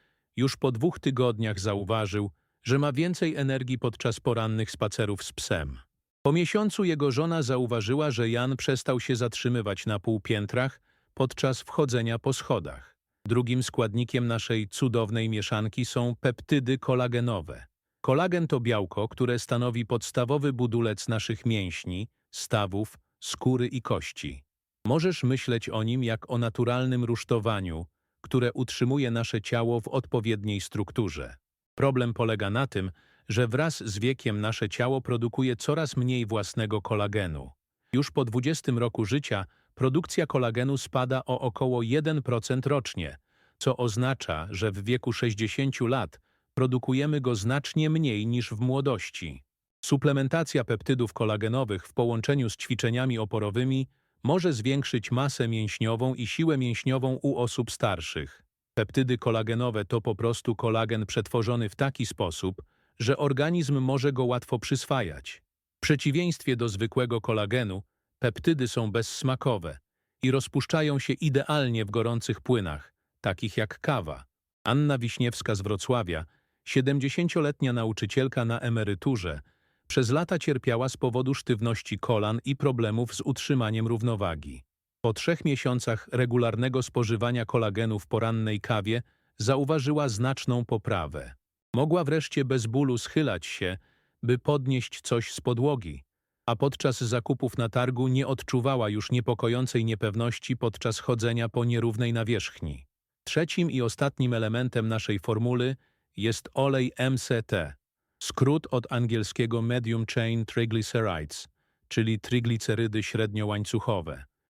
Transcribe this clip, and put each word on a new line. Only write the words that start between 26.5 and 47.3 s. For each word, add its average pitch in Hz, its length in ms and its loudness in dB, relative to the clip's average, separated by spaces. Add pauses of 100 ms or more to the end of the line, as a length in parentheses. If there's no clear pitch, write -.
rusztowaniu, 107 800 -2 (340)
które 123 320 2
utrzymuje 127 580 0
nasze 117 300 0
ciało 117 400 2
w - 80 -6
odpowiedniej 107 720 0
strukturze. 78 760 -4 (380)
Problem 127 400 2
polega 107 360 0
na 127 160 0
tym, 92 240 -2 (380)
że 117 200 2
wraz 147 360 0
z 104 140 -4
wiekiem 113 420 0
nasze 107 280 -2
ciało 127 320 0
produkuje 120 560 0
coraz 147 400 -2
mniej 123 300 2
własnego 107 560 0
kolagenu. 98 680 -2 (420)
Już 139 180 2
po 139 140 2
dwudziestym 123 540 0
roku 117 260 0
życia 104 400 0 (300)
produkcja 143 520 2
kolagenu 127 520 0
spada 127 480 0
o 127 140 0
około 127 420 0
jeden 147 400 2
procent 127 440 0
rocznie, 87 500 -2 (420)
co - 180 2
oznacza, 117 720 0
że 101 220 -2
w 95 120 -6
wieku 120 280 0
sześćdziesięciu 120 720 0
lat – 120 340 -2 (340)
produkujemy 131 640 2
go 123 140 2